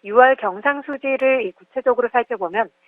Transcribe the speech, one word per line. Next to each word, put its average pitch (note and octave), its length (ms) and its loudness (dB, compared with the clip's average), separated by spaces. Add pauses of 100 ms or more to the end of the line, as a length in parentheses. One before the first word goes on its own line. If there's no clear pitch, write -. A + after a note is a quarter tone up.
유월 B3 340 4
경상수지를 C4 1080 -2
이 F3+ 80 -8
구체적으로 B3 560 -2
살펴보면 G#3+ 640 -2 (180)